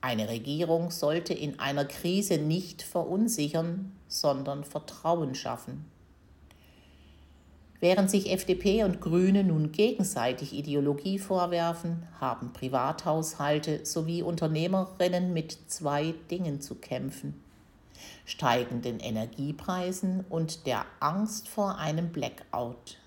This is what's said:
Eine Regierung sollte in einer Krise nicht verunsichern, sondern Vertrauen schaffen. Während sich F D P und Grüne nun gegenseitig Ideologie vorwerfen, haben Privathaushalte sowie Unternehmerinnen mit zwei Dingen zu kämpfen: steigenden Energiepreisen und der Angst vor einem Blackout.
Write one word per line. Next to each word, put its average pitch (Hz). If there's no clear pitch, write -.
Eine 110
Regierung 160
sollte 165
in 147
einer 143
Krise 185
nicht 160
verunsichern, 175
sondern 143
Vertrauen 156
schaffen. 123
Während 190
sich 196
F 190
D 180
P 208
und 180
Grüne 185
nun 156
gegenseitig 131
Ideologie 143
vorwerfen, 170
haben 123
Privathaushalte 151
sowie 170
Unternehmerinnen 180
mit 156
zwei 151
Dingen 165
zu -
kämpfen: 135
steigenden 120
Energiepreisen 180
und 165
der 123
Angst 196
vor 196
einem 160
Blackout. -